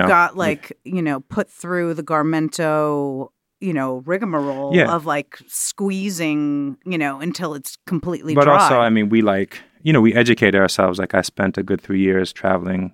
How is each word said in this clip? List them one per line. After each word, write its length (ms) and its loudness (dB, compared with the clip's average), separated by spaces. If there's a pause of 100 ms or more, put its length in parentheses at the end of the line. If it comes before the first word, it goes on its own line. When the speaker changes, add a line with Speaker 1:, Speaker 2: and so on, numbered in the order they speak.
Speaker 1:
know, 60 2
Speaker 2:
got, 280 2
Speaker 1:
we 40 -8
Speaker 2:
like, 320 -6 (140)
you 160 -4
know, 180 -4
put 300 -6
through 460 -6
the 80 -10
Garmento, 1300 -2 (300)
you 140 -4
know, 320 -4
rigmarole 680 -4
Speaker 1:
Yeah. 220 4
Speaker 2:
of, 100 -6
like, 320 -6 (100)
squeezing, 1400 -4
you 120 -4
know, 220 -4
until 360 -6
it's 300 -14
completely 500 -4
Speaker 1:
But 100 6
Speaker 2:
dry. 80 6 (100)
Speaker 1:
also, 160 4
I 100 4
mean, 200 2
we, 120 4
like, 380 0 (240)
you 80 2
know, 100 6
we 120 6
educate 420 4
ourselves. 420 2
Like, 160 -4
I 80 4
spent 360 -2
a 60 -4
good 180 -2
three 180 -2
years 320 2
traveling 640 -2